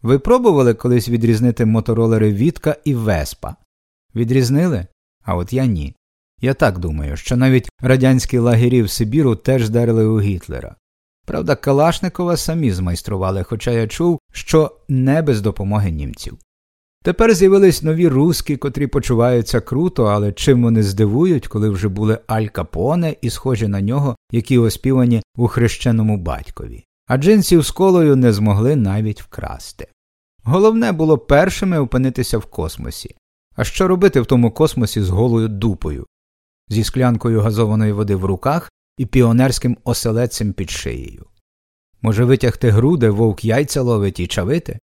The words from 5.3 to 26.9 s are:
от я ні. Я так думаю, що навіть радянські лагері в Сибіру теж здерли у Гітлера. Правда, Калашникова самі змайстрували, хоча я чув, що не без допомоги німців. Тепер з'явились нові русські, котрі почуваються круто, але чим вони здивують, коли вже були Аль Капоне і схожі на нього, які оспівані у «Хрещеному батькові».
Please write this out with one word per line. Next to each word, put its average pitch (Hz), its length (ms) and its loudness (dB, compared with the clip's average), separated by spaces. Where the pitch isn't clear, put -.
от 90 160 -6
я 131 140 0
ні. 80 280 -4
Я 131 140 0
так 101 240 0
думаю, 76 380 -6
що - 200 -4
навіть 127 340 2
радянські 131 580 2
лагері 120 440 2
в 98 80 -2
Сибіру 120 460 0
теж 131 280 0
здерли 113 400 0
у 110 160 2
Гітлера. 90 560 -6
Правда, - 300 -2
Калашникова 170 800 -2
самі 160 360 -2
змайстрували, 92 680 -4
хоча 113 280 -6
я 113 160 -2
чув, 165 320 -2
що - 440 0
не 135 340 2
без 131 180 0
допомоги 101 500 -2
німців. 71 480 -10
Тепер 220 300 4
з'явились 190 480 4
нові 160 260 2
русські, 147 480 0
котрі 139 300 -4
почуваються 120 720 0
круто, 156 440 -2
але 104 280 0
чим 123 300 2
вони 113 200 2
здивують, 110 640 0
коли 107 220 -2
вже 101 200 -2
були 107 380 -2
Аль 110 200 -2
Капоне 143 760 -4
і 120 100 -4
схожі 113 380 -2
на 101 120 -2
нього, 123 360 -2
які 120 260 0
оспівані 120 640 2
у 120 120 0
«Хрещеному 113 680 0
батькові». - 680 -10